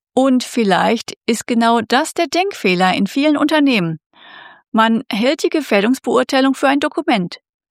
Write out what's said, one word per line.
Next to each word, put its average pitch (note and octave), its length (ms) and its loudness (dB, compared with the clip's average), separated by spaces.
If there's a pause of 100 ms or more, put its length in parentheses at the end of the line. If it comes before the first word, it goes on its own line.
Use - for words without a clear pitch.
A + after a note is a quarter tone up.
(140)
Und B3+ 300 2
vielleicht F#3+ 720 -2 (100)
ist - 220 -4
genau A#3 340 2
das B3 320 -2
der E4+ 140 -2
Denkfehler G3+ 680 0
in G3 120 0
vielen - 320 0
Unternehmen. F3 600 0 (760)
Man A3+ 380 2
hält B3 320 -2
die E4+ 80 0
Gefährdungsbeurteilung C4 1040 0
für C#4 140 0
ein C#4 120 2
Dokument, C#4 580 -2 (320)